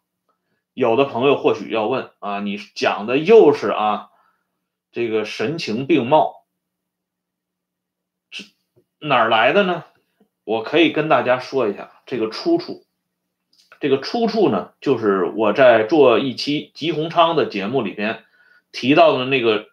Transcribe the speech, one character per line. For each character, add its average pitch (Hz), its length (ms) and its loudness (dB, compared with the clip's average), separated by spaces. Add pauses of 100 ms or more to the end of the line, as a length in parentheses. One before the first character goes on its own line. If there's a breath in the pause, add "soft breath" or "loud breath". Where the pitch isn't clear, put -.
(720)
有 117 220 0
的 139 100 2
朋 123 200 -4
友 139 120 2
或 - 180 0
许 101 140 -12
要 107 180 -4
问， 127 320 -6
啊， 101 220 -8
你 101 160 -6 (180)
讲 98 300 -2
的 123 120 -2
又 165 360 6
是， 107 160 -4
啊， 104 400 -4 (840)
这 120 160 -4
个 110 180 -2
神 131 320 -6
情 131 300 -6
并 139 180 2
茂， 147 400 0 (1800)
这 - 140 -16 (560)
哪 147 160 -2
儿 113 140 2
来 113 240 4
的 202 100 2
呢？ 175 220 -4 (580)
我 110 200 -4
可 151 160 0
以 160 120 4
跟 156 160 -4
大 139 160 2
家 123 160 0
说 127 300 -2
一 101 40 -6
下 - 320 -16
这 131 120 -8
个 110 120 -4
出 170 280 -2
处。 - 280 -10 (920)
这 147 100 -2
个 131 120 2
出 233 260 -4
处 202 220 2
呢， 95 320 -4
就 135 160 0
是 98 280 0
我 104 280 -2
在 113 320 6
做 131 340 4
一 131 160 -6
期 143 380 -6
吉 160 180 -6
鸿 156 180 -6
昌 165 260 2
的 131 100 0
节 98 220 -8
目 131 140 -2
里 95 120 -8
边 104 320 -8 (460 soft breath)
提 127 220 -2
到 156 240 4
的 127 80 -4
那 131 160 -2
个 110 180 2 (140)